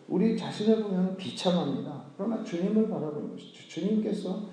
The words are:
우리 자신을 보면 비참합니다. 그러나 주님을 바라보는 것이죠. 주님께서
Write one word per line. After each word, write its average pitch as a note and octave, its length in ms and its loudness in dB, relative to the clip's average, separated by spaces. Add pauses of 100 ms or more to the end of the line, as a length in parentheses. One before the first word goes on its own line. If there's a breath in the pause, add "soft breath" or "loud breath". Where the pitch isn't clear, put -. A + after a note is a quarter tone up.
우리 F#3+ 280 4
자신을 G#3+ 460 2
보면 F#3 340 2
비참합니다. D3 880 -2 (100)
그러나 A3 260 -2
주님을 G#3 460 2
바라보는 D3+ 420 -4
것이죠. - 380 -16
주님께서 G3 840 -2